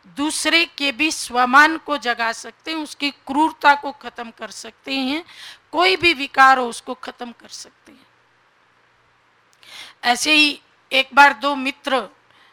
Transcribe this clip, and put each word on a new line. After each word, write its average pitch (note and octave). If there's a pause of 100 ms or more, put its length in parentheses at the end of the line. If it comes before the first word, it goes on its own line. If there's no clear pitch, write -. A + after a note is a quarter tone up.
दूसरे D#4
के C#4
भी D4
स्वमान B3+
को D4
जगा A#3
सकते -
हैं, D#4+
उसकी C#4+
क्रूरता D4
को C#4+
खत्म A#3+
कर G#3+
सकते -
हैं, C4+ (480)
कोई F4+
भी E4
विकार C4+
हो B3
उसको A#3+
खत्म A#3+
कर A3+
सकते -
हैं। - (2000)
ऐसे B3
ही D4+ (300)
एक C4
बार C#4+
दो C#4
मित्र, C4 (580)